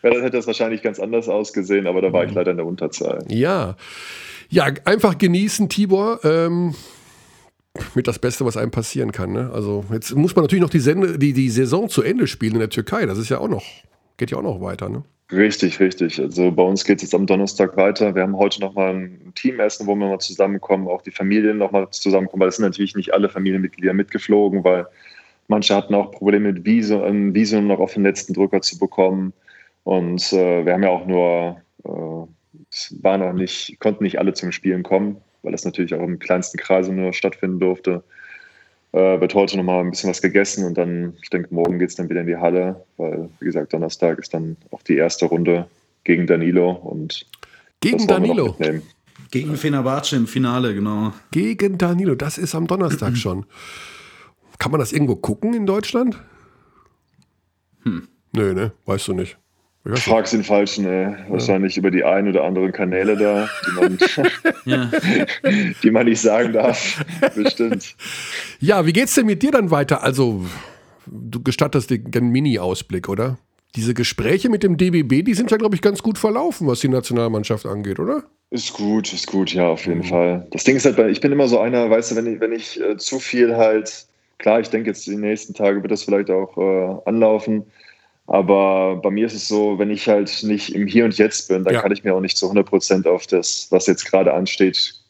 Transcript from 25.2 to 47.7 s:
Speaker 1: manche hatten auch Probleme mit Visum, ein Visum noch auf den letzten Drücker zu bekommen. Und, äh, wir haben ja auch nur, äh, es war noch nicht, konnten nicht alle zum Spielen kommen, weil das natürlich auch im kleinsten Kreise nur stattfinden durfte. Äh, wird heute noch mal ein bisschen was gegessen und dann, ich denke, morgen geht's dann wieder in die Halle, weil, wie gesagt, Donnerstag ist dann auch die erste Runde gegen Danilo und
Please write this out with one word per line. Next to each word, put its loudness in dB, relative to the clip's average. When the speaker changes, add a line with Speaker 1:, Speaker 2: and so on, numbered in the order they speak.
Speaker 1:
manche 2
hatten 0
auch 2
Probleme 2
mit -4
Visum, 2
ein 0
Visum 2
noch 2
auf 0
den 0
letzten 0
Drücker 2
zu -6
bekommen. 0
Und, -2
äh, 4
wir 4
haben 2
ja 4
auch -2
nur, 0
äh, -12
es -12
war 2
noch -2
nicht, -6
konnten -2
nicht -2
alle 0
zum -6
Spielen -2
kommen, 0
weil -8
das -8
natürlich -4
auch -4
im -4
kleinsten -2
Kreise 0
nur -2
stattfinden -4
durfte. -2
Äh, 4
wird 0
heute 2
noch 0
mal 2
ein -2
bisschen -4
was -4
gegessen 0
und -4
dann, -4
ich -16
denke, -4
morgen 0
geht's -2
dann -6
wieder -2
in -6
die -2
Halle, 0
weil, -6
wie -8
gesagt, -4
Donnerstag -2
ist -12
dann -6
auch -16
die 0
erste 0
Runde 0
gegen 2
Danilo 4
und -10